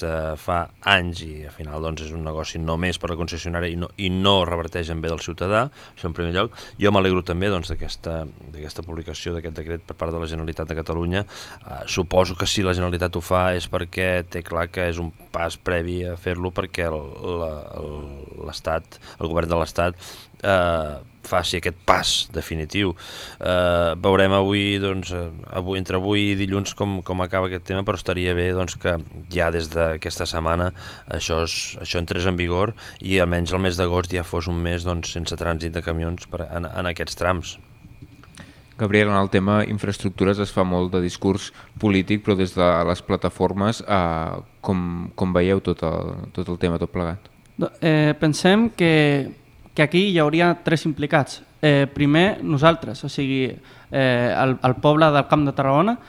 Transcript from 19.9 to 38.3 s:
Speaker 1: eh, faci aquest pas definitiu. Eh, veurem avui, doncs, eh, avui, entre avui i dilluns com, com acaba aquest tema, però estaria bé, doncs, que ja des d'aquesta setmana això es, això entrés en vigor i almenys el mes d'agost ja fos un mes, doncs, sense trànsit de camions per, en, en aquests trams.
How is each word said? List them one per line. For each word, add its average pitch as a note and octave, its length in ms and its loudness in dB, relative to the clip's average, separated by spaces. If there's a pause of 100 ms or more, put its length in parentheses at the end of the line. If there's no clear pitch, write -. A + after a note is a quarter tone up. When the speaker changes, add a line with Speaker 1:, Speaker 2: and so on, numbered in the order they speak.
Speaker 1:
eh, E2+ 560 2 (220)
faci F2+ 380 0
aquest E2+ 260 -4
pas - 260 4 (220)
definitiu. E2+ 640 -2 (420)
Eh, F2 540 2 (100)
veurem F#2+ 320 6
avui, G2+ 480 2
doncs, F#2+ 320 -4
eh, F2 140 -6 (260)
avui, F#2 240 -2
entre F#2 220 -2
avui G#2 320 2
i G2 40 0
dilluns G2 380 -2
com, G2+ 220 -2 (100)
com F#2 160 -4
acaba F#2 240 0
aquest F#2 240 -6
tema, F#2+ 160 -2
però G#2 100 0
estaria F2+ 380 -2
bé, F2 140 0 (100)
doncs, F2+ 240 -2
que F2+ 140 0 (340)
ja E2+ 240 0
des D#2+ 160 -4
d'aquesta E2 560 -2
setmana E2+ 460 0 (420)
això E2 320 -2
es, - 340 -8
això F2 220 -4
entrés F2 240 -2
en F#2 160 0
vigor F2+ 320 0 (260)
i F#2+ 220 2
almenys F2 320 2
el F#2 80 2
mes F2+ 160 0
d'agost F2+ 340 0
ja F2 140 -2
fos E2+ 240 -4
un F2 160 -2
mes, E2+ 180 -2
doncs, E2+ 300 -4
sense E2+ 240 -6
trànsit E2 400 -4
de E2 80 -4
camions E2+ 400 -4
per, E2 240 -8
en, E2+ 160 -6
en F2+ 240 -4
aquests E2 320 -6
trams. F2 320 -2 (1200)